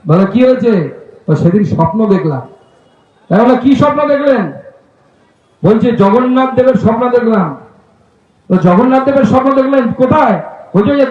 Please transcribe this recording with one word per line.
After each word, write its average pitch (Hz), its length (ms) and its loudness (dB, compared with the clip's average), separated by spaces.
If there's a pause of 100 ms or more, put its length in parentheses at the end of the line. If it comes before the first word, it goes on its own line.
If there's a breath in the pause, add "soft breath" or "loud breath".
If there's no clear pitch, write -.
বলে, 180 200 2
"কি 240 180 0
হয়েছে?" 226 580 0 (240)
তো 156 100 0
সেদিন 175 280 0
স্বপ্ন 214 420 -2
দেখলাম। 156 360 -2 (880)
আমি 190 100 0
বললাম, 247 160 2
"কি 262 200 0
স্বপ্ন 294 320 0
দেখলেন?" 269 440 -2 (1120)
বলছে, 226 280 2
"জগন্নাথ 254 640 0
দেবের 254 200 2
স্বপ্ন 233 360 0
দেখলাম।" 220 460 0 (920)
তো 185 80 0
জগন্নাথ 247 480 2
দেবের 277 200 0
স্বপ্ন 262 280 0
দেখলেন 262 400 0
কোথায়? 254 500 0 (320)
বলছে, 214 160 0
"ওই 285 60 0
যে 269 140 2